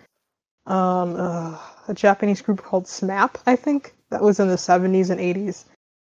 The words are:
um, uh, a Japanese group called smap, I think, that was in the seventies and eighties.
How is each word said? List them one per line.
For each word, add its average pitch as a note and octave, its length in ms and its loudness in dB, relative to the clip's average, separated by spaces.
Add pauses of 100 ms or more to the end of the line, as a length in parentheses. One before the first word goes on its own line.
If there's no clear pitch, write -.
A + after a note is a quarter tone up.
(680)
um, F3+ 500 0
uh, E3+ 420 -6 (300)
a G#3 60 -6
Japanese G3+ 460 2
group G3+ 220 -4
called F#3 220 -2
smap, G3 520 -2 (100)
I B3 100 4
think, C#4+ 380 -4 (160)
that - 120 -6
was G3+ 180 4
in G3 80 2
the F3+ 100 2
seventies F#3 520 2
and F3+ 100 -4
eighties. F#3 440 -6 (380)